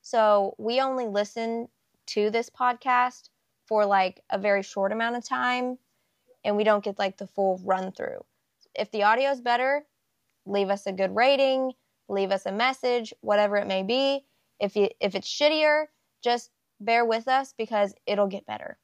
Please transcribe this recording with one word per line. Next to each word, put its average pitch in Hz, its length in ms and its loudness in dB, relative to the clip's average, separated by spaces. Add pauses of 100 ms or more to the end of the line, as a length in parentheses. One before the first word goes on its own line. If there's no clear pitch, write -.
So 208 580 2
we 233 220 0
only 262 280 -2
listen 226 600 -4 (380)
to 208 240 0
this 233 200 -2
podcast 247 800 -2 (360)
for, 214 200 2
like, 190 440 2
a 196 80 -2
very 196 240 2
short 196 300 -2
amount 226 240 -2
of 240 80 -8
time, 247 540 -2 (680)
and 208 120 0
we 208 80 0
don't 208 200 2
get, 196 140 -8
like, 196 180 -4
the 202 100 -14
full 190 380 -2
run 190 280 -2
through. - 320 -10 (500)
If 202 160 -6
the 208 140 -2
audio 247 260 4
is 262 100 -4
better, 254 460 0 (580)
leave 196 260 -2
us 202 160 -4
a 196 60 -4
good 190 220 -2
rating, 262 580 2 (360)
leave 196 220 -2
us 196 160 -2
a 196 60 -4
message, 240 680 -2
whatever 208 360 2
it 202 100 0
may 190 160 -2
be. 269 420 0 (360)
If 202 160 -2
you, 202 140 2 (100)
if 196 140 -2
it's 185 140 -6
shittier, 302 580 2 (360)
just 240 280 -2 (300)
bear 233 240 2
with 226 240 -2
us 262 280 0
because 208 380 0 (120)
it'll 202 200 2
get 196 200 -8
better. - 380 -12